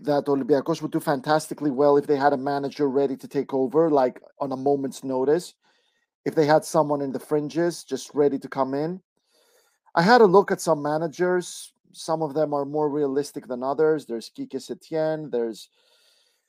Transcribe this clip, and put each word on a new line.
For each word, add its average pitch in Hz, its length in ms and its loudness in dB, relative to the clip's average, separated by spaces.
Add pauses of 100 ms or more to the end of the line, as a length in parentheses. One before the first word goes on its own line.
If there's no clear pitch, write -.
that 143 220 0
Olympiacos 139 580 2
would 147 80 -8
do 160 80 -2
fantastically 151 720 -2
well 143 260 4
if 143 80 2
they 147 120 2
had 143 160 4
a 139 40 2
manager 139 500 -2
ready 135 300 0
to - 100 -16
take 135 240 -4
over, 139 380 2
like, 131 320 2 (180)
on 139 120 -6
a 131 40 -6
moment's 135 480 -2
notice. 135 520 -2 (720)
If - 100 -4
they 156 100 4
had 156 180 4
someone 147 380 0
in 139 100 -4
the 127 80 -6
fringes 151 640 -2
just - 300 -8
ready 139 240 2
to 131 100 -10
come 135 280 -4
in. 165 260 -6 (920)
I 170 80 4
had 233 180 8
a 190 140 8
look 196 160 4
at - 100 -2
some 151 220 0
managers. 165 920 -4 (200)
Some 160 280 -6
of 143 140 -6
them 151 180 0
are 143 100 -2
more 147 280 -2
realistic 139 560 -4
than 123 160 -8
others. 143 420 0
There's 113 240 -8
Quique 135 300 -12
Setien, 156 720 -6
there's, 117 380 -6 (800)